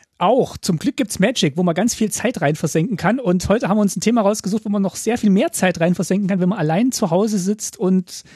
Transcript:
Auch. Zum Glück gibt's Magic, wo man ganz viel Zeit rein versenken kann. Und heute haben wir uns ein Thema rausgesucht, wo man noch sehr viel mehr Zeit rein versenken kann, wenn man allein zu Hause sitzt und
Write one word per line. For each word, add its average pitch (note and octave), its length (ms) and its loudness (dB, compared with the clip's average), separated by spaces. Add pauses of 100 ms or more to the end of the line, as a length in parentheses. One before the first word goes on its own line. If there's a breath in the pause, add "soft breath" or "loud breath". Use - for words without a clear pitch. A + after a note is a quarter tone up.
(200 soft breath)
Auch. G3+ 380 2
Zum E3+ 220 -2
Glück - 180 -4
gibt's - 220 -2
Magic, F#3 380 0
wo F#3 60 2
man E3+ 120 2
ganz G#3 180 0
viel A3 180 -2
Zeit - 300 -4
rein D3 140 2
versenken E3 420 -2
kann. G#3+ 220 0
Und F3+ 300 0
heute G#3 180 2
haben G3+ 100 0
wir G#3+ 40 2
uns G3+ 140 0
ein F#3+ 60 -6
Thema A#3 200 2
rausgesucht, G#3 440 -2
wo G#3+ 40 -4
man G3+ 120 0
noch G3 140 -2
sehr A3+ 220 -2
viel G#3 120 2
mehr A3 220 4
Zeit F3+ 280 0
rein E3+ 140 2
versenken F#3+ 340 -2
kann, F#3+ 120 0
wenn F3+ 100 2
man G#3 80 -2
allein F3+ 340 0
zu F#3+ 200 -2
Hause G#3 260 2
sitzt G3 400 -4
und F#3 460 0 (120 loud breath)